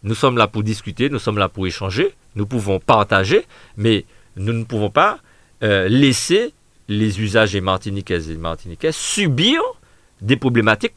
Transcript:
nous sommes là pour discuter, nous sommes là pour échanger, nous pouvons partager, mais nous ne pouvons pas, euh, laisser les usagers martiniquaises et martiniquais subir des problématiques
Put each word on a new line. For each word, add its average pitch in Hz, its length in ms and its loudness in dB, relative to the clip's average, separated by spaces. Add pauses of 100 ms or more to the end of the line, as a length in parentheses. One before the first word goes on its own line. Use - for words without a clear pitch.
nous 110 120 -4
sommes 127 220 2
là 110 100 4
pour 107 160 -4
discuter, 110 460 -4
nous 131 100 -4
sommes 104 180 -2
là 95 100 2
pour 95 200 -6
échanger, 95 460 -2 (220)
nous 104 100 -4
pouvons 101 340 -2
partager, 107 680 2 (320)
mais 104 280 0 (300)
nous 104 180 -4
ne 113 120 -4
pouvons 107 240 -2
pas, 170 300 2 (440)
euh, 98 240 2
laisser 139 680 2 (360)
les 104 320 0
usagers 104 400 2
martiniquaises 95 680 -4
et 80 60 -8
martiniquais 82 560 -6
subir 190 680 0 (600)
des 120 160 2
problématiques 113 600 2